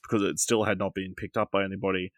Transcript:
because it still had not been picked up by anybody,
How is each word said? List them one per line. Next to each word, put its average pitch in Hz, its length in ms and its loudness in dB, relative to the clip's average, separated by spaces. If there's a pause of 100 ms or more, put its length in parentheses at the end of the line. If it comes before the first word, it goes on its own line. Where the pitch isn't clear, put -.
because 110 200 0
it 80 180 0
still 110 260 2
had 101 120 2
not 95 160 -2
been 95 220 -6
picked - 220 -8
up 107 140 0
by 98 120 4
anybody, 95 540 -2